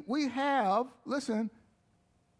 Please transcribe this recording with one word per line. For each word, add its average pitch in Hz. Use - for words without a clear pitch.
we 277
have, 247
listen, 226